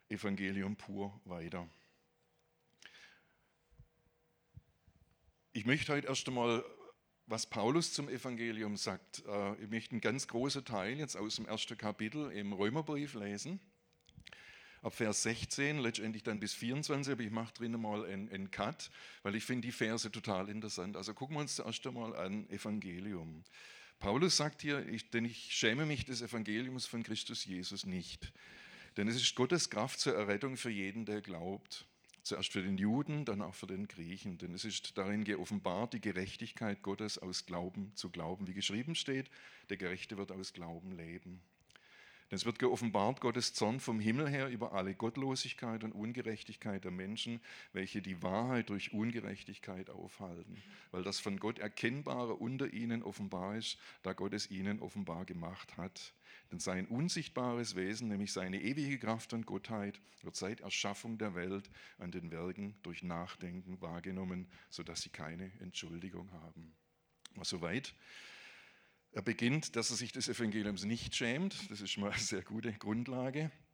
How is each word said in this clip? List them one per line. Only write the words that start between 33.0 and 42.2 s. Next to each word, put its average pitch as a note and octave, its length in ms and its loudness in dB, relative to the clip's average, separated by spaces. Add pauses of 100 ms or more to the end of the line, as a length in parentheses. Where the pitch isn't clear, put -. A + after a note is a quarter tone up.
dann G#2 160 0
auch F#2+ 140 -4
für - 120 -8
den G2 200 -2
Griechen. F2 500 -6
Denn F2 160 -4
es F#2 120 -4
ist - 320 -4
darin G2+ 260 4
geoffenbart G2+ 720 2
die A2+ 80 -2
Gerechtigkeit G2+ 840 -2
Gottes G2+ 340 0
aus F#2 280 -2
Glauben F#2 500 -2
zu - 140 -4
glauben. F2 380 -2
Wie F#2 60 -4
geschrieben A2 420 0
steht, C3+ 340 0 (400)
der G2+ 80 0
Gerechte F#2 400 -2
wird G2 140 -2
aus F#2 220 -6
Glauben E2+ 380 -8
leben. F2 500 -8 (880)